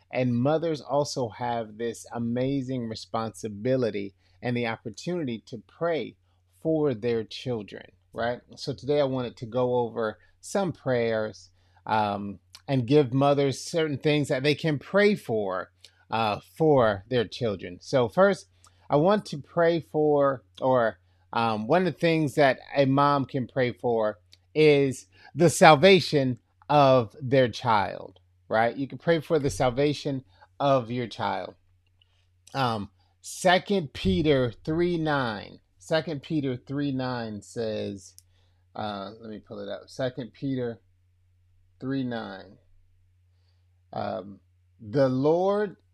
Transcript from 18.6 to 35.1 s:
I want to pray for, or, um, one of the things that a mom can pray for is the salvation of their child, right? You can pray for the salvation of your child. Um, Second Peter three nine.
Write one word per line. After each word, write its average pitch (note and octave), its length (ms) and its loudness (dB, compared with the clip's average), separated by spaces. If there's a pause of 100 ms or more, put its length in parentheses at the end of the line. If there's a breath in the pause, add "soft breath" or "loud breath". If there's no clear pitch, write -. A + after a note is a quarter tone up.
I C#3+ 80 2
want F#3+ 300 2
to D#3 120 -10
pray E3+ 420 0
for, D3 600 2 (180)
or, B2+ 400 2 (320)
um, A2 340 0
one F3 200 2
of D#3 60 -2
the - 80 -14
things D#3+ 360 2
that C#3 240 4 (140)
a C#3 120 4
mom C#3 400 4
can B2+ 200 -6
pray B2 260 -2
for A2+ 460 -2 (360)
is C#3+ 520 4 (280 loud breath)
the D#3 160 4
salvation D3+ 880 6 (320)
of C3 500 6
their C3 280 2
child, G2+ 720 -2 (280)
right? A2+ 280 2
You C3+ 100 -6
can C3 120 -12
pray E3+ 220 0
for D#3+ 180 0
the C3+ 120 -2
salvation C#3 720 -2 (360 soft breath)
of C3+ 300 2
your B2 160 -4
child. G2 480 -6 (1000)
Um, A2+ 360 -4 (300)
Second F#3 720 0
Peter D3+ 600 2 (120)
three F3 320 -2
nine. B2 640 -4 (180)